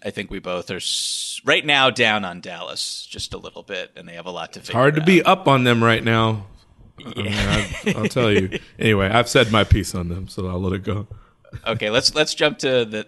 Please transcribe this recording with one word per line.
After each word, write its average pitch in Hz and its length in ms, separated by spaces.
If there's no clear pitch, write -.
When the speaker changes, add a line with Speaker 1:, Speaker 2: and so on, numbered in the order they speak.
Speaker 1:
I 104 80
think 101 200
we 98 80
both 90 320
are 95 60
s-, - 680
right 160 200
now 139 260
down 107 340
on 90 160
Dallas - 680
just - 260
a 95 40
little 87 240
bit, 90 340
and 87 120
they 85 60
have 85 120
a 92 40
lot 82 240
to 101 60
Speaker 2:
It's - 80
Speaker 1:
figure 110 120
Speaker 2:
hard 143 160
to 156 60
Speaker 1:
out. 156 40
Speaker 2:
be 175 160
up 185 240
on 135 180
them 117 200
right 113 180
now. 113 440
I - 100
mean, - 120
Speaker 1:
Yeah. 104 400
Speaker 2:
I, 202 120
I'll 110 100
tell 117 240
you. 95 260
Speaker 1:
<laughs> - 100
Speaker 2:
Anyway, 98 300
I've 117 200
said 117 240
my 104 120
piece 104 300
on 87 140
them, 92 180
so 92 220
I'll 90 120
let 92 120
it 95 120
go. 104 220
Speaker 1:
Okay, 107 240
let's, 123 240
let's 151 200
jump 147 260
to 131 260
the, 107 220